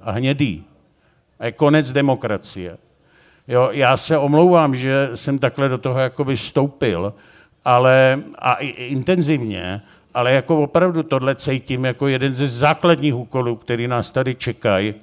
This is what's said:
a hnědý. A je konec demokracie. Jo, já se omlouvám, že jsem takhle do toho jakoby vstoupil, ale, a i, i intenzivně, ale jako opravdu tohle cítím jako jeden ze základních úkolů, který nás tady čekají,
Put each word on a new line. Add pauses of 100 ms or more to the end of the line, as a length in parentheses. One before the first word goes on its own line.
a
hnědý. (760)
A
je
konec
demokracie. (720)
Jo,
já
se
omlouvám,
že
jsem
takhle
do
toho
jakoby
vstoupil, (500)
ale, (160)
a
i,
i
intenzivně, (320)
ale
jako
opravdu
tohle
cítím
jako
jeden
ze
základních
úkolů,
který
nás
tady
čekají,